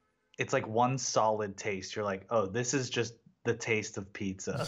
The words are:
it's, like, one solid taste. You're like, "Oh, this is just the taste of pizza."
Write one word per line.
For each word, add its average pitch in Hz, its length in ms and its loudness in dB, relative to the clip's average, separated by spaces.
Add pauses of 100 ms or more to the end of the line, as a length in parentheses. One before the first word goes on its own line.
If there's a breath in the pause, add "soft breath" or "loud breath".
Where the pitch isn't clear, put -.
(380)
it's, 131 140 0
like, 131 140 2
one 123 320 4
solid 107 580 2
taste. 98 400 -4
You're 107 80 -2
like, 95 260 -2
"Oh, 110 160 4
this 117 260 -2
is 131 160 0
just 117 260 -2 (300)
the 117 100 2
taste 110 440 -2
of 98 160 -10
pizza." 101 540 -4